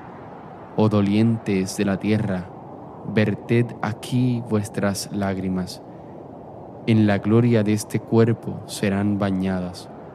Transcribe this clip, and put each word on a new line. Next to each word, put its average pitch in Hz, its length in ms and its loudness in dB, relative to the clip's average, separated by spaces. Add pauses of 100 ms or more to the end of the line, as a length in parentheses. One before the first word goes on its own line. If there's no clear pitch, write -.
(760)
Oh 107 140 6
dolientes 104 880 4
de 104 80 0
la 95 120 2
tierra, 95 500 0 (680)
verted 110 520 2 (160)
aquí 123 680 0
vuestras 101 600 -2
lágrimas. 95 680 -2 (1080)
En 110 200 6
la 101 100 4
gloria 113 460 4
de 104 80 2
este 107 260 -2
cuerpo 113 680 2
serán 101 520 0
bañadas. 92 720 -2 (240)